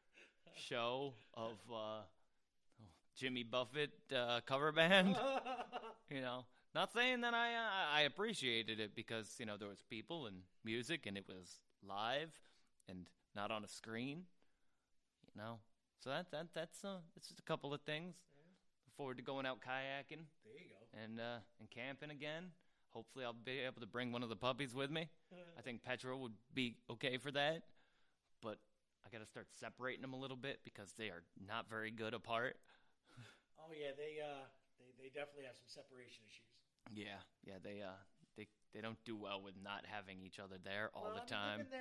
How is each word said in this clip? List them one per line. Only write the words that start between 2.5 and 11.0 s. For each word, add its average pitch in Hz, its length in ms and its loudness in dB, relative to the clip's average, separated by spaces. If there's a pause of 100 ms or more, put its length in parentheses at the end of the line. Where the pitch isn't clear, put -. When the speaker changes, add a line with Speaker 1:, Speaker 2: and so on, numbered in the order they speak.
Speaker 1:
Jimmy 127 280 0
Buffett, 127 480 2 (260)
uh, 120 300 6
cover 143 260 6
band. 185 500 12
Speaker 2:
<laughs> 269 60 4 (840)
Speaker 1:
You 135 120 -2
know, 123 240 -2 (280)
not 180 200 4
saying 247 260 6
that 240 140 4
I, 233 220 4
uh, 190 380 4
I 151 80 10
appreciated 127 760 4
it 104 160 0
because, 110 420 -2
you 123 60 -4
know, 104 140 -2
there 101 100 -4
was 98 220 -10
people 127 360 -4
and 98 100 -6 (280)
music 120 400 0